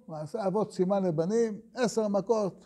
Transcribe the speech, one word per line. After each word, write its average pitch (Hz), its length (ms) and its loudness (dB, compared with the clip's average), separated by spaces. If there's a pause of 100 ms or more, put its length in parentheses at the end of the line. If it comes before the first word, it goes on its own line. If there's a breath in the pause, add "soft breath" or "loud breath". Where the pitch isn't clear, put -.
מעשה 156 400 -6
אבות 202 240 0
סימן 190 320 2
לבנים, 190 560 0 (160)
עשר 226 320 0
מכות 202 580 0